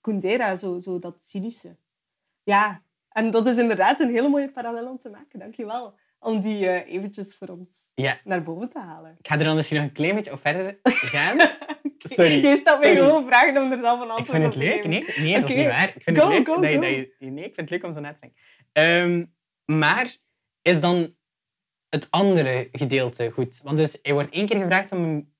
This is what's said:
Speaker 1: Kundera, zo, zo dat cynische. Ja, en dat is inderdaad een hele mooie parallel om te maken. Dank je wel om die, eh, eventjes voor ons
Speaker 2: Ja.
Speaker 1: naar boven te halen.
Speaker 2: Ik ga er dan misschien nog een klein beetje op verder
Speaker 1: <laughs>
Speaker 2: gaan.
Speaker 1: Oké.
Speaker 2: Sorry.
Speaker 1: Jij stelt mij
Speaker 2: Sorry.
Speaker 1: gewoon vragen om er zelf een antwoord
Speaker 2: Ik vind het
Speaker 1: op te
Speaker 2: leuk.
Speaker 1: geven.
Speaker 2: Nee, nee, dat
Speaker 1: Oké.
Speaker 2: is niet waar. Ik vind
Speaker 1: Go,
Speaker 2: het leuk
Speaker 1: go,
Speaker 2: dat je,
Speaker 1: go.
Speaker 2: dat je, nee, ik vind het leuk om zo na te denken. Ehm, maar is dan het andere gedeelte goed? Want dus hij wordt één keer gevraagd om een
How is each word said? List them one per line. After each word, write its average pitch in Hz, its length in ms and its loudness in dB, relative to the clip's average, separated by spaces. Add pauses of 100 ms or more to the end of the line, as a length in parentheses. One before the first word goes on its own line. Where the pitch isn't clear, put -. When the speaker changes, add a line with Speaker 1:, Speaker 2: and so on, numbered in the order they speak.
Speaker 1:
Kundera, 202 560 -2
zo, 180 220 -8
zo 180 200 -8
dat 175 260 -14
cynische. 190 520 -12 (640)
Ja, 202 400 0 (260)
en 226 220 -2
dat 226 160 2
is 247 120 2
inderdaad 226 420 2
een 262 100 0
hele 240 180 0
mooie 277 220 0
parallel 233 400 -10
om 262 80 -14
te 254 120 -18
maken. 214 280 -20
Dank 202 160 -18
je 226 120 -12
wel 220 280 -12 (240)
om 220 220 -4
die, 202 280 -2
eh, 180 260 -4
eventjes 202 420 -10
voor 185 120 -18
ons 180 460 -20
Speaker 2:
Ja. 131 300 -4
Speaker 1:
naar 180 180 -4
boven 165 260 -10
te 311 100 -14
halen. 160 400 -18
Speaker 2:
Ik - 100 -20
ga 151 100 0
er 156 60 2
dan 156 120 0
misschien 151 220 -2
nog 147 80 -2
een 135 60 -8
klein 170 220 -2
beetje 214 180 -6
op 139 80 -14
verder 185 380 -4 (140)
Speaker 1:
<laughs> 127 220 -4
Speaker 2:
gaan. 180 260 0
Speaker 1:
Oké. - 720 -2
Speaker 2:
Sorry. 156 280 6
Speaker 1:
Jij 285 140 6
stelt 285 240 4
mij 294 140 6
Speaker 2:
Sorry. 269 140 6
Speaker 1:
gewoon 302 180 4
vragen 262 360 4
om 262 100 -2
er 247 60 -4
zelf 240 220 0
een 240 100 -10
antwoord 226 180 -4
Speaker 2:
Ik 170 60 -4
vind 156 100 4
het 147 100 0
Speaker 1:
op 131 60 -6
te 143 60 0
Speaker 2:
leuk. 196 80 0
Speaker 1:
geven. 415 160 -4
Speaker 2:
Nee, 160 400 -4
nee, - 100 0
dat - 20 0
Speaker 1:
Oké. - 100 -2
Speaker 2:
is - 60 0
niet - 140 2
waar. 175 240 0
Ik - 60 -20
vind - 160 2
Speaker 1:
Go, 294 100 8
Speaker 2:
het - 80 4
leuk 247 100 4
Speaker 1:
go, 330 140 0
Speaker 2:
dat 151 100 2
je, 151 60 2
Speaker 1:
go. 139 40 2
Speaker 2:
dat 131 100 0 (280)
je, 135 120 -16
nee, 147 140 -12
ik - 100 -16
vind - 20 -16
het 160 140 -8
leuk 175 140 -6
om 170 80 -10
zo 151 80 -12
na 147 120 -12
te - 80 -20
denken. - 180 -20 (340)
Ehm, 170 520 4 (540)
maar 196 380 0 (460)
is 175 180 4
dan 175 340 0 (720)
het 151 220 -4
andere 156 600 2
gedeelte 127 580 -2
goed? 123 340 -6
Want 143 120 -4
dus 151 260 0
hij 143 100 -2
wordt 143 180 0
één 190 160 -2
keer 214 140 0
gevraagd 190 320 -2
om 180 120 -4
een 151 360 -6